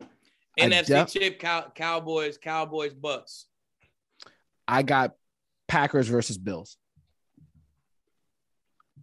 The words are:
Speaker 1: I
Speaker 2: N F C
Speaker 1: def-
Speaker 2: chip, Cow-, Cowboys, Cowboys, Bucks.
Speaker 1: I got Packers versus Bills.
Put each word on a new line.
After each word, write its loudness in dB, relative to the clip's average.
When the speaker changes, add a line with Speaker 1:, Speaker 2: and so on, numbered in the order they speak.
Speaker 1:
I -20
Speaker 2:
N 4
F 4
C 2
Speaker 1:
def- 4
Speaker 2:
chip, -2
Cow-, -4
Cowboys, -4
Cowboys, -6
Bucks. -10
Speaker 1:
I 4
got 2
Packers 2
versus 0
Bills. -10